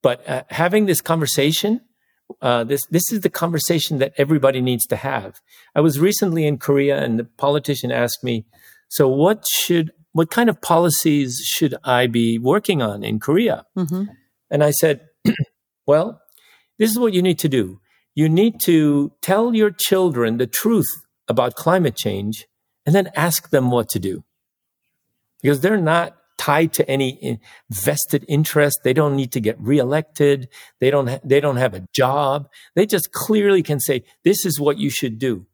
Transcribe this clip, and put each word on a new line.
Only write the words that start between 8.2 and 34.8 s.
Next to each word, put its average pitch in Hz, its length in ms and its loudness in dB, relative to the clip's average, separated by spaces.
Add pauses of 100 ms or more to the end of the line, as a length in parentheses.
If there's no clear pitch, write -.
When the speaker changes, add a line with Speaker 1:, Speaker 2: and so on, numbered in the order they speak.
Speaker 1:
me, 120 220 -4 (440)
"So 143 180 2
what 160 420 2
should, 165 420 -2 (200)
what 165 180 0
kind 233 200 2
of 175 120 -4
policies 147 840 0
should - 400 -2
I 127 240 2
be 117 300 0
working 151 440 0
on 104 220 -4
in 110 160 -4
Korea?" 190 460 -2 (120)
Speaker 2:
Mm-hmm. 180 260 -4 (480)
Speaker 1:
And 151 120 2
I 147 80 2
said, 147 360 0 (160)
<clears throat> - 640 -4
"Well, 165 340 0 (560)
this 220 140 2
is 220 80 0
what 226 140 2
you 180 80 2
need 180 180 2
to 160 100 0
do. 98 300 -2 (340)
You 151 140 2
need 196 340 2
to 151 600 2
tell 226 340 0
your 214 160 2
children 135 680 0
the 123 100 0
truth 208 420 0 (380)
about 123 280 2
climate 165 400 2
change 101 520 -6 (380)
and 151 80 2
then 190 220 2
ask 160 360 -2
them 131 200 2
what 120 180 0
to 107 100 -4
do. 92 240 -6 (1160)
Because 135 200 0
they're 208 180 2
not 170 380 0 (220)
tied 160 340 2
to 156 160 0
any 135 200 0
in-, 123 300 -8 (300)
vested 143 580 -2
interest. 147 560 0
They 127 100 2
don't 147 220 2
need 135 180 -2
to 131 60 -2
get 107 200 -2
reelected. 139 880 0 (300)
They 127 100 2
don't 139 180 0
ha-, 131 160 -6
they 139 160 4
don't 143 180 0
have 123 160 0
a 92 200 -14
job. 139 540 0 (280)
They 190 100 2
just 202 260 -4
clearly 202 500 0
can 147 180 -2
say, 131 240 -4 (200)
'This 190 220 2
is 147 140 -4
what 143 180 0
you 139 120 -4